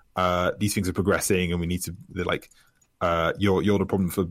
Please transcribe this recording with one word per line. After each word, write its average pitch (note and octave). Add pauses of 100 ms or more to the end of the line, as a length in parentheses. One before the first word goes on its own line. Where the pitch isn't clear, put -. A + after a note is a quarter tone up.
(160)
uh, F2+
these G#2
things F#2+
are F2+
progressing F2+
and F2
we E2+
need F2
to, F2 (160)
they're F2+
like, F2+ (500)
uh, E2+
you're, F#2
you're G2+
the F#2
problem F#2+
for, F#2